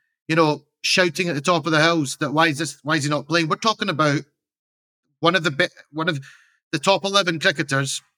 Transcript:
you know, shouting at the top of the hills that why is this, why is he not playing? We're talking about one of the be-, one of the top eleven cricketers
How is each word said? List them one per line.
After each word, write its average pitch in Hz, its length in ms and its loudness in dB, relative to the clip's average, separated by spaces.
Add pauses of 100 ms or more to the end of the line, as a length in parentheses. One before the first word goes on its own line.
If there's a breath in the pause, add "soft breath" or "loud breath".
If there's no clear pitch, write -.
(280)
you 160 80 0
know, 151 260 2 (200)
shouting 180 460 0
at 156 60 -2
the 143 80 -6
top 170 240 0
of 160 60 -2
the 151 100 4
hills 160 360 2
that 139 140 -4
why 160 140 4
is 147 100 0
this, 151 260 -8
why 151 140 -2
is 139 80 -2
he 147 60 -2
not 143 180 -4
playing? 165 200 0
We're 196 80 -2
talking 214 340 -2
about 147 300 0 (1000)
one 170 140 4
of 175 100 0
the 170 60 2
be-, 156 160 0 (240)
one 160 180 -6
of 139 160 -4 (480 soft breath)
the 143 60 -2
top 196 260 2
eleven 190 340 0
cricketers 143 640 -2 (180)